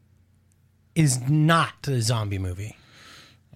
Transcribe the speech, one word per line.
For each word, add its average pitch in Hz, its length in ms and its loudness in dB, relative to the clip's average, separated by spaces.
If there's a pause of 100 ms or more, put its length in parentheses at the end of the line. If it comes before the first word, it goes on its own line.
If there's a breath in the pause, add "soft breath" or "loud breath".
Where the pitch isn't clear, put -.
(960)
is 127 340 2
not 156 580 2
a 131 140 -2
zombie 107 380 -2
movie. 95 360 -8 (800 loud breath)